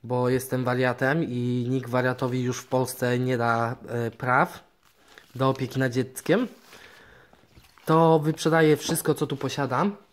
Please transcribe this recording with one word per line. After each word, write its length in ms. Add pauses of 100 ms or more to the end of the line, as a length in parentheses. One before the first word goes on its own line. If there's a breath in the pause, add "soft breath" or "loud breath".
bo 260
jestem 340
wariatem 600
i 460
nikt 200
wariatowi 540
już 160
w 80
Polsce 520
nie 180
da, 380 (120)
e, 240
praw 520 (720 loud breath)
do 140
opieki 300
nad 140
dzieckiem, 540 (1400 loud breath)
to 340
wyprzedaję 580
wszystko, 360
co 140
tu 100
posiadam. 580 (180)